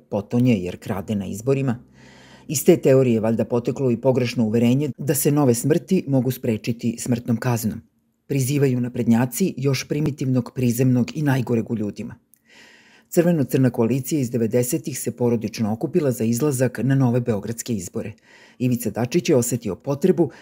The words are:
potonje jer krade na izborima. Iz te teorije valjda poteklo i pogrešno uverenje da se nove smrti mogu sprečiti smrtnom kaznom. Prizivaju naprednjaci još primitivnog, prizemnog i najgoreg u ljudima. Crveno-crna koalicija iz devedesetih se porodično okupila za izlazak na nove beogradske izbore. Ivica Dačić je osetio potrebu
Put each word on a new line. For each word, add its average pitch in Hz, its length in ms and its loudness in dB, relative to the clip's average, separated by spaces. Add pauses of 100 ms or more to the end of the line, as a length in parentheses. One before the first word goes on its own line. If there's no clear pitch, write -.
(100)
potonje 120 440 2
jer 90 220 -4
krade 104 380 -6
na 98 120 -4
izborima. 117 520 -2 (720)
Iz 156 160 -4
te 170 120 6
teorije 131 440 4
valjda 113 240 0
poteklo 127 460 -2
i 117 100 0
pogrešno 123 460 0
uverenje 120 520 2
da 147 160 -2
se 147 160 2
nove 143 240 4
smrti 165 540 0
mogu 131 220 2
sprečiti 117 680 -4
smrtnom 117 380 -2
kaznom. 110 440 -2 (480)
Prizivaju 135 520 0
naprednjaci 123 760 0
još 139 320 -2
primitivnog, 131 680 -2
prizemnog 123 600 2
i 156 80 -4
najgoreg 123 480 0
u 120 60 -2
ljudima. 104 380 -8 (960)
Crveno-crna 147 600 2
koalicija 131 500 0
iz 120 100 -2
devedesetih 123 680 -2
se - 180 -8
porodično 113 560 -2
okupila 143 400 -2
za 117 120 -4
izlazak 123 580 0
na 135 120 2
nove 127 260 2
beogradske 117 540 -4
izbore. 98 380 -8 (460)
Ivica 120 320 0
Dačić 120 380 -2
je 156 80 6
osetio 117 400 0
potrebu 143 540 0 (120)